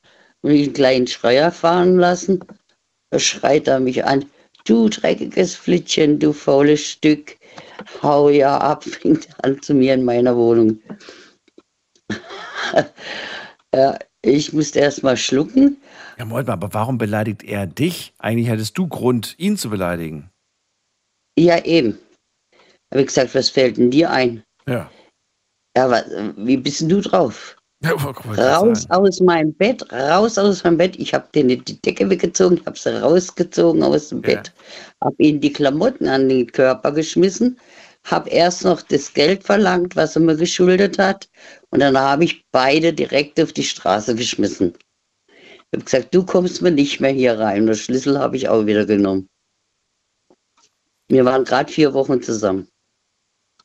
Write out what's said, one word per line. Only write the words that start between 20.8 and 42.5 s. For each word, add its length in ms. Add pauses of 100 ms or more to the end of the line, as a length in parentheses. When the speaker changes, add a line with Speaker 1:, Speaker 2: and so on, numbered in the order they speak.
Speaker 1:
Ja, 280
eben. 340 (920)
Hab 80
ich 80
gesagt, 280
„Was 140
fällt 280
denn 140
dir 200
ein?“ 320 (220)
Speaker 2:
Ja. 240 (840)
Speaker 1:
„Ja, 140
wa-, 160 (320)
wie 180
bist 260
denn 80
du 120
drauf?“ 560 (260)
Speaker 2:
Ja, 180
wollte 200
ich 40
grad 360
Speaker 1:
„Raus 240
Speaker 2:
sagen. 40
Speaker 1:
aus 300
meinem 340
Bett, 380
raus 460
aus 260
meinem 140
Bett.“ 200
Ich 160
hab 200
denen 320
die 160
Decke 280
weggezogen, 560
hab 120
sie 240
rausgezogen 840
aus 260
dem 120
Speaker 2:
Ja. 0
Speaker 1:
Bett, 320 (480)
hab 180
ihnen 220
die 100
Klamotten 560
an 220
den 200
Körper 440
geschmissen, 640 (460)
hab 260
erst 320
noch 180
das 320
Geld 300
verlangt, 540
was 180
er 60
mir 160
geschuldet 640
hat, 280 (440)
und 100
dann 160
hab 240
ich 300